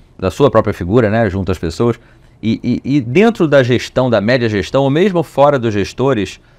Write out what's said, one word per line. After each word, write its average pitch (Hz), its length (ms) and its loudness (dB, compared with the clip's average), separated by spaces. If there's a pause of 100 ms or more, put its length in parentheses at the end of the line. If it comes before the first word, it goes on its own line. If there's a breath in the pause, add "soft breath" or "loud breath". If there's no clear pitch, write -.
(180 soft breath)
da 92 120 -2
sua 135 200 2
própria 104 240 -6
figura, 104 340 0
né? 110 220 0
Junto 95 220 -4
às 92 60 -4
pessoas. 113 420 -4 (420 soft breath)
E, 113 420 -2
e, 135 120 -2
e 147 40 2
dentro 175 460 2
da 139 160 4
gestão, 123 480 0
da 107 100 2
média 117 280 0
gestão, 107 340 -2
ou 139 80 2
mesmo 175 320 0
fora 143 340 2
dos 117 160 -2
gestores, 104 680 -2 (180 soft breath)